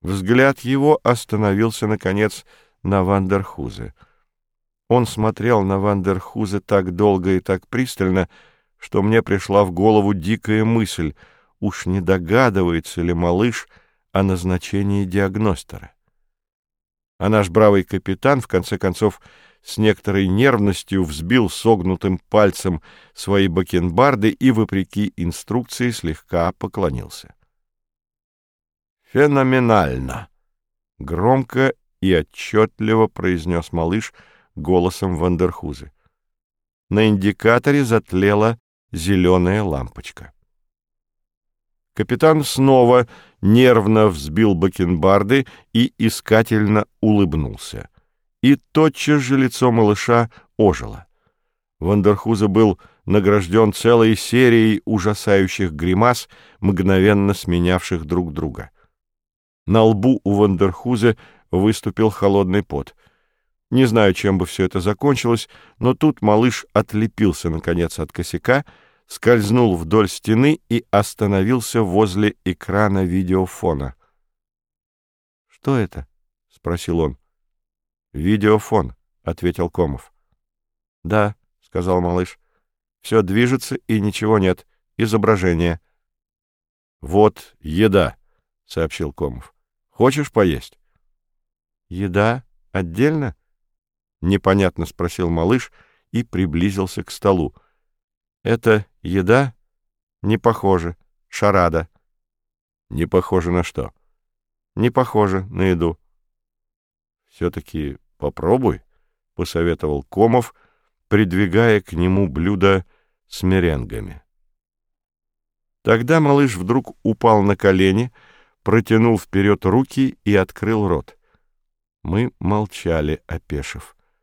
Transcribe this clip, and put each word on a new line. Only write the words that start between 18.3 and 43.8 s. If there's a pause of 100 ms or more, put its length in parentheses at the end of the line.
в
конце
концов, (420)
с
некоторой
нервностью
взбил
согнутым (100)
пальцем (320)
свои
бакенбарды
и,
вопреки
инструкции,
слегка
поклонился. (1800)
«Феноменально!» — (680)
громко (260)
и
отчетливо
произнес
малыш (480)
голосом
Ван
дер
Хузе. (960)
На
индикаторе
затлела (340)
зеленая
лампочка. (1600)
Капитан
снова (320)
нервно